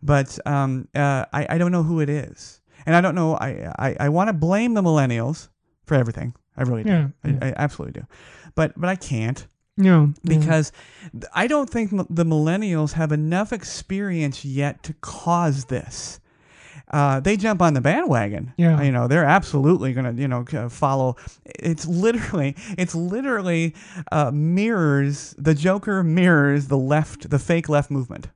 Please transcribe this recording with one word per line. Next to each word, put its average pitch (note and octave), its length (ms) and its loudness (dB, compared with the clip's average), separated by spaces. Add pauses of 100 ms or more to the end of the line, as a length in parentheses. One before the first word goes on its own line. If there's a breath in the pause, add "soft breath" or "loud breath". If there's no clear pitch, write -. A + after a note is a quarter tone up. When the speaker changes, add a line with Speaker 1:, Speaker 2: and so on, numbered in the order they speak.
Speaker 1:
but, C#3 420 0
um, C3+ 480 -2
uh, C#3 380 0
I, D3 180 -2
I D#3+ 80 0
don't F3 140 2
know F3 100 2
who E3 180 0
it D3 80 0
is. - 520 -8 (260 soft breath)
And E3 80 2
I F3 60 8
don't F3+ 160 2
know, D#3+ 200 2
I, - 400 -6
I, C3 240 -2
I C#3+ 80 2
wanna F#3 260 2
blame G3 400 0
the G#3 80 2
millennials C#3 680 0 (360)
for D3+ 120 0
everything. A#2+ 360 -2 (240)
I - 60 -4
really B2 220 -2
do. A3 60 0
Speaker 2:
Yeah, D#3+ 180 4 (160)
Speaker 1:
I, D3 40 -2
Speaker 2:
yeah. C#3+ 140 2
Speaker 1:
I C3 140 -2
absolutely - 440 -6
do. - 60 -16 (480 loud breath)
But, D#3+ 220 0
but F3 120 -4
I F#3 60 -2
can't. B2 500 -4 (320)
Speaker 2:
No, E3+ 360 6 (100)
yeah. D#3+ 160 2
Speaker 1:
Because D#3 320 2 (400 loud breath)
th-, A#2 140 -14 (100)
I G3+ 140 0
don't C#4+ 220 0
think A3 220 -2
m-, G3 160 -2
the E3 160 0
millennials D#3+ 680 0
have D#3+ 180 -2
enough D#3+ 420 -2
experience F#3 920 -6
yet C#3+ 400 -4
to D#3 160 -12
cause E3 640 -2
this. - 560 -10 (680 soft breath)
Uh, C#3 300 2
they G3+ 180 0
jump G3 240 2
on E3 100 6
the C3+ 80 2
bandwagon. B2 760 0
Speaker 2:
Yeah. D#3+ 240 4
Speaker 1:
You C#3 100 2
know, A#2+ 160 0
they're D#3 160 4
absolutely C#3+ 720 2
gonna, B2+ 180 -4
you C3 160 -4
know, B2 180 -4
c-, A#2+ 220 -6
follow. C3 480 0 (300 loud breath)
It's - 400 -4
literally, F3 680 0 (220 loud breath)
it's F3+ 180 -4
literally, F3+ 800 -2 (360 loud breath)
uh, D3 200 0
mirrors, D3+ 1080 0
the D3+ 160 2
Joker F#3+ 480 0
mirrors D#3 680 4
the C#3 80 2
left, C#3+ 540 -2
the C#3+ 80 2
fake E3 320 0
left C#3+ 200 2
movement. C3 460 -6